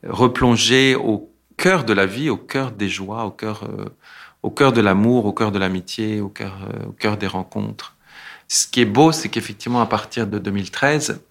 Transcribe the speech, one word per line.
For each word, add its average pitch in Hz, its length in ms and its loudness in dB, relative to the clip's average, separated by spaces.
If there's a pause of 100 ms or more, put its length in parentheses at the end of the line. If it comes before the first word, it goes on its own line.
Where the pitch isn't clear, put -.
replongée 127 880 4
au 107 380 -2 (240)
cœur 180 280 2
de 110 100 2
la 98 100 4
vie, 117 240 -4
au 110 80 -2
cœur 135 340 -6
des 101 200 -4
joies, 107 340 -8
au 101 60 -6
cœur, 107 340 -10
euh, 101 220 -10 (560)
au - 80 -4
cœur 135 240 4
de 113 80 6
l'amour, 107 420 4
au 104 80 0
cœur 107 200 -2
de 98 60 -2
l'amitié, 95 640 -4
au 101 80 -6
cœur, 98 300 -12 (100)
euh, - 200 -10
au - 40 -14
cœur 107 240 -2
des 104 100 -6
rencontres. 104 680 -8 (560)
Ce - 160 0
qui - 140 -2
est 117 60 4
beau, 139 260 6
c'est 156 160 -6
qu'effectivement, 117 540 -4
à 110 40 2
partir 110 400 -4
de 101 120 -4
deux 101 120 -4
mille 98 200 -4
treize 139 500 -2 (100)